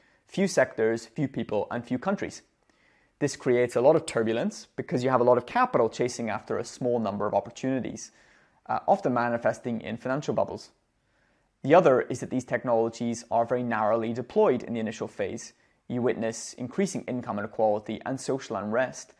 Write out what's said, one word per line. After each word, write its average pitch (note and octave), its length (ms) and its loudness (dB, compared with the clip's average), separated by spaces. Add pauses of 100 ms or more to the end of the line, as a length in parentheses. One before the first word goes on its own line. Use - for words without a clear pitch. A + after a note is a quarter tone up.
(260)
Few F#3+ 200 0
sectors, A2+ 600 2
few C#3+ 220 -4
people, A2 420 -4
and A#2 140 -6
few - 140 -2
countries. - 440 -4 (760)
This D3 180 -2
creates B2 400 2
a B2+ 40 2
lot D3 160 8
of D#3 100 -2
turbulence A#2 680 -2
because B2+ 260 -4
you B2+ 80 0
have B2+ 100 4
a A#2+ 40 2
lot B2 140 6
of A#2+ 80 -2
capital C#3 420 2
chasing A#2+ 420 -4
after G#2 280 -4
a G#2 60 -4
small A#2+ 360 -2
number G2+ 260 -2
of G#2 80 -2
opportunities, A#2 760 -4 (540)
uh, A#2+ 200 -4
often F3 280 2
manifesting A#2+ 640 -2
in A2 160 -8
financial C3 380 -4
bubbles. - 360 -4 (920)
The C#3 120 4
other D#3+ 280 8
is - 180 -6
that F#2+ 100 -8
these B2+ 140 -2
technologies A#2 840 -2
are A#2 140 2
very B2 200 0
narrowly A2+ 480 2
deployed B2+ 500 2
in - 120 -6
the A#2 60 -2
initial A2 280 -4
phase. F#2 460 -8 (340)
You B2 140 -2
witness A2+ 520 -2
increasing B2+ 540 -4
income A#2+ 300 -6
inequality G#2+ 680 -2
and C3 140 -4
social C3+ 340 -6
unrest. A2+ 640 -4